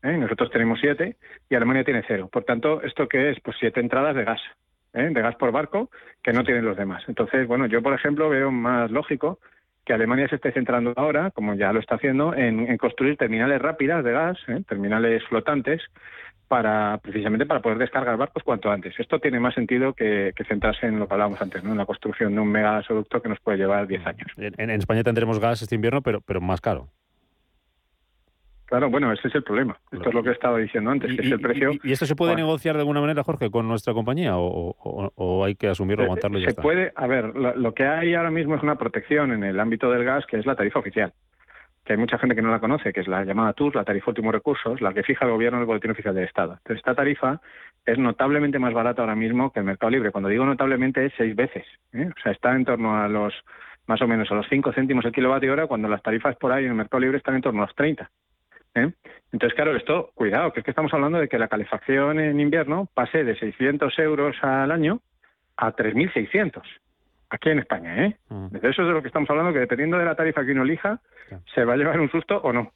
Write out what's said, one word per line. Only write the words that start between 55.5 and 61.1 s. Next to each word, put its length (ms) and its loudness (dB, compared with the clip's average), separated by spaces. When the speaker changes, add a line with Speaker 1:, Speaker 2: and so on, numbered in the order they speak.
Speaker 1:
hora, 140 0
cuando 200 -2
las 160 -2
tarifas 340 0
por 140 -2
ahí 140 2
en 60 0
el 60 0
mercado 240 0
libre 180 2
están 180 0
en 60 0
torno 200 0
a 40 0
los 100 -14
treinta, 340 0
¿eh? 160 2
Entonces, 240 0
claro, 220 2
esto, 380 -2
cuidado, 380 0
que 80 -6
es 40 -14
que 60 -2
estamos 240 0
hablando 240 2